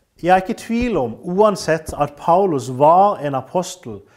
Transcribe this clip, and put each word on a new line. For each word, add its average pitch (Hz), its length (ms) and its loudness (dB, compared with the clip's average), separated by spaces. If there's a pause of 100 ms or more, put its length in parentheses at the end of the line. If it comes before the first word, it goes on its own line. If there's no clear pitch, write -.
(240)
Jeg 170 60 -2
er 185 60 8
ikke 190 140 0
i 214 180 -8
tvil 233 300 -2
om, 117 260 -4
uansett, 180 760 0
at 143 180 -2
Paulus 165 520 0
var 170 480 4
en 139 180 -6
apostel 123 640 -8 (180)